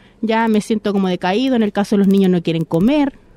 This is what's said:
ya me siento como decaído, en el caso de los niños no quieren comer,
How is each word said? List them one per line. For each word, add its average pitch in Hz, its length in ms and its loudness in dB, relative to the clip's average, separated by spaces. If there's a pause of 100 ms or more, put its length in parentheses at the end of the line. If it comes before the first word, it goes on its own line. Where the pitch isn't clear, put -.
(200)
ya 220 280 0
me 214 120 2
siento 214 320 -4
como 190 160 0
decaído, 208 480 -2
en 226 60 2
el 208 100 -2
caso 202 240 -2
de 202 40 2
los 196 80 2
niños 196 220 2
no 175 120 0
quieren 165 240 -2
comer, 269 480 0 (220)